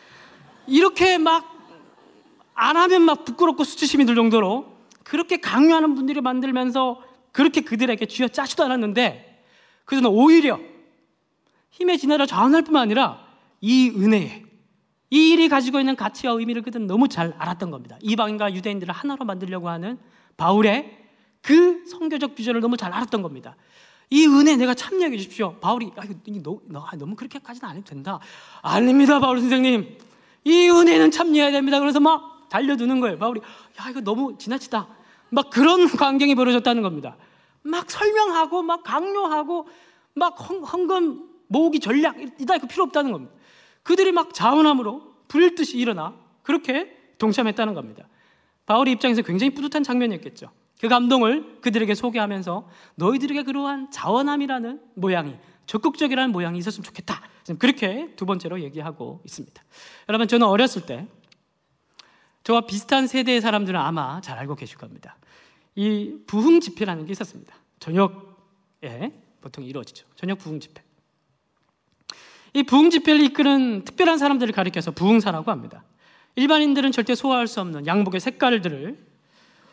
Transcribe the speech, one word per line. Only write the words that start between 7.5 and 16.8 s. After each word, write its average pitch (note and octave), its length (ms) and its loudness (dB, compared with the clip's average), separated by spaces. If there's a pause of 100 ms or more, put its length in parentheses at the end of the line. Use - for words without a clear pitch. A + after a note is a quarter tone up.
그들에게 A3+ 440 -2
쥐어짜지도 C4+ 600 -2
않았는데, A#3 800 -4 (400)
그들은 B3+ 260 2
오히려 C#4 480 6 (1120)
힘에 F4+ 260 0
지나려 C#4 300 2
자원할 C4+ 360 2
뿐만 D#4 200 2
아니라 G#3 420 -2 (360)
이 B3 300 4
은혜에, G3+ 540 0 (640)
이 D#4+ 200 6
일이 E4 180 6
가지고 C4+ 300 0
있는 C4+ 160 0
가치와 A#3 400 -6
의미를 A3+ 280 -4
그들은 A3+ 260 -8